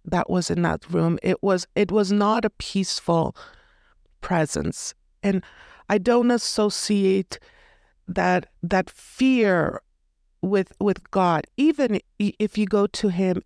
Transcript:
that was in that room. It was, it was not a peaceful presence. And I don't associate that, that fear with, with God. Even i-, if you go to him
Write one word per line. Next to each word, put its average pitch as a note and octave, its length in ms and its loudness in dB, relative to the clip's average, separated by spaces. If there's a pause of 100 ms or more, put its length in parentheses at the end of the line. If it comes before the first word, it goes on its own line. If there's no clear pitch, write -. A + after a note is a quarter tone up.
that F3 240 -2
was F3+ 200 -2
in E3+ 120 0
that E3 280 -2
room. E3 320 0
It F3+ 220 -2
was, F#3 320 0
it G#3 160 0
was G3+ 180 0
not G#3 360 2
a G#3+ 60 -2
peaceful - 840 -2 (840)
presence. - 720 -4 (300)
And F#3+ 200 0 (460)
I G#3 80 2
don't A#3+ 340 2
associate G3+ 1040 0 (720)
that, F3+ 420 0 (140)
that F#3 260 -2
fear A3 920 0 (600)
with, F#3+ 380 -2
with G3 320 -2
God. F3 440 2
Even C#4 440 2 (220)
i-, G3+ 180 0
if G#3+ 180 -2
you G#3+ 80 2
go G3+ 220 2
to - 200 -2
him F#3 380 0